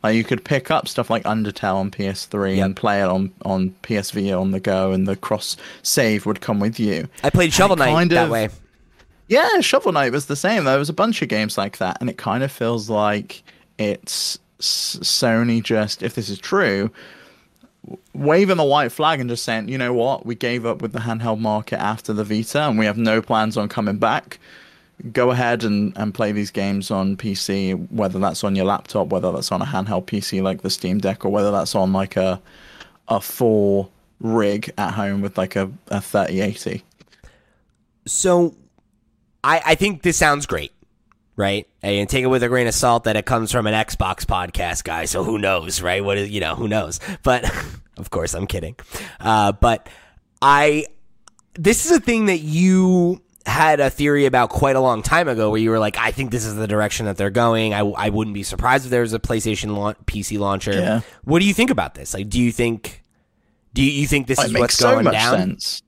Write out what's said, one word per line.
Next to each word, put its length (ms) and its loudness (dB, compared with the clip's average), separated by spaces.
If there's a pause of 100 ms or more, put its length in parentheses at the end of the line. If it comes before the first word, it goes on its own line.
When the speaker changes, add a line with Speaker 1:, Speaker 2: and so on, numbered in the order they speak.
Speaker 1:
Like, 140 2
you 80 2
could 200 -4
pick 260 -2
up 160 0
stuff 220 -4
like 160 0
Undertale 520 -2
on 140 -2
P 160 -6
S 200 -6
three 300 -2
Speaker 2:
Yep. 100 2
Speaker 1:
and 100 -4
play 240 0
it 80 2
on, 240 0 (120)
on 260 0 (120)
P 140 -4
S 140 -4
Vita 240 -2
on 160 0
the 100 -2
go, 320 0
and 160 0
the 80 -2
cross 400 -4 (260)
save 440 2
would 140 -2
come 200 -2
with 180 -2
you. 300 -2 (160)
Speaker 2:
I 60 2
played 140 4
Speaker 1:
And 80 0
it 40 0
Speaker 2:
Shovel 200 6
Knight 180 2
Speaker 1:
kind 160 4
Speaker 2:
that 140 4
Speaker 1:
of 60 -2
Speaker 2:
way. 200 0 (800)
Speaker 1:
Yeah, 320 4
Shovel 320 2
Knight 200 2
was 140 -2
the 100 -4
same. 280 0
There 140 4
was 120 0
a 40 -4
bunch 280 0
of 60 -2
games 280 -2
like 220 -4
that, 220 -4
and 100 -4
it 80 -12
kind 240 -2
of 100 -4
feels 380 -4
like 540 -2 (340)
it's 580 -4 (220)
S-, 420 -4
Sony 640 2
just, 400 -2
if 140 -6
this 120 -6
is 120 -8
true, 500 0 (960)
w-, 160 -18 (120)
waving 440 4
the 80 2
white 260 2
flag 300 0
and 100 -4
just 140 -6
saying, 240 -4
"You 100 -4
know 160 -2
what? 320 0
We 80 -4
gave 320 -2
up 160 -2
with 100 -4
the 60 -6
handheld 400 -2
market 420 -2
after 320 -4
the 120 -2
Vita, 440 -2
and 80 2
we 100 2
have 120 0
no 240 2
plans 340 0
on 120 -2
coming 300 -2
back. 420 -2 (720)
Go 180 4
ahead 320 2
and, 340 0
and 160 -4
play 200 -2
these 180 -2
games 400 -2
on 260 0
P 200 -4
C, 360 -2
whether 460 -2
that's 240 -2
on 140 0
your 100 2
laptop, 440 -2
whether 200 0
that's 220 -4
on 100 -2
a 20 -2
handheld 420 -4
P 140 -4
C 220 -4
like 200 -2
the 80 -4
Steam 280 -2
Deck, 260 -4
or 40 0
whether 240 2
that's 240 -2
on, 160 2
like, 240 -2
a, 260 0 (640)
a 140 0
full 720 0 (260)
rig 580 0
at 160 -2
home 300 -2
with, 160 -4
like, 160 -4
a, 160 -2 (180)
a 120 -4
thirty 400 -2
eighty." 420 -6 (1200)
Speaker 2:
So, 500 2 (840)
I, 220 2
I 100 4
think 280 -2
this 160 2
sounds 260 2
great, 280 -6 (640)
right? 320 -2 (160)
And 240 0
take 180 0
it 20 2
with 160 4
a 60 0
grain 180 2
of 80 0
salt 300 2
that 120 0
it 80 -2
comes 260 0
from 160 0
an 60 0
Xbox 540 -2
podcast 580 -4
guy, 220 -4
so 180 -4
who 140 -2
knows, 420 -2
right? 240 -2
What 140 0
is, 100 -2
you 120 -4
know, 140 -2
who 140 -4
knows? 320 -4 (220)
But, 280 2 (280)
<laughs> 180 -20
of 140 -14
course, 240 -4
I'm 120 -6
kidding. 300 -8 (420)
Uh, 340 2
but 360 0 (540)
I, 420 6 (680)
this 320 2
is 60 4
a 80 6
thing 260 2
that 140 2
you 800 4 (240)
had 340 4
a 80 4
theory 380 4
about 240 4
quite 260 2
a 40 4
long 220 2
time 240 2
ago 240 0
where 80 2
you 120 2
were 80 2
like, 180 0
"I 140 0
think 200 -6
this 140 -2
is 120 -6
the 120 -4
direction 380 0
that 100 -4
they're 140 0
going. 420 2
I, 80 -2
I 300 -2
wouldn't 240 -2
be 80 -8
surprised 420 0
if 60 -10
there 100 2
was 140 -2
a 40 -4
PlayStation 560 -2
laun-, 300 -4
P 180 -4
C 140 -6
launcher." 380 -2
Speaker 1:
Yeah. 260 0 (240)
Speaker 2:
What 140 2
do 80 4
you 80 2
think 160 2
about 240 -2
this? 180 -12
Like, 160 -8
do 100 0
you 140 2
think, 500 -4 (680)
do 100 2
you 240 2
think 200 2
this 120 2
Speaker 1:
Oh, 40 2
it 40 2
Speaker 2:
is 60 -4
Speaker 1:
makes 80 0
Speaker 2:
what's 160 2
Speaker 1:
so 160 4
Speaker 2:
going 120 4
Speaker 1:
much 100 4
Speaker 2:
down? 240 2
Speaker 1:
sense. 500 -4